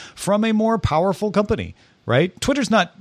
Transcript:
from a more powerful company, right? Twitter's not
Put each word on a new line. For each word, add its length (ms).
from 280
a 80
more 260
powerful 540
company, 440
right? 360
Twitter's 280
not 320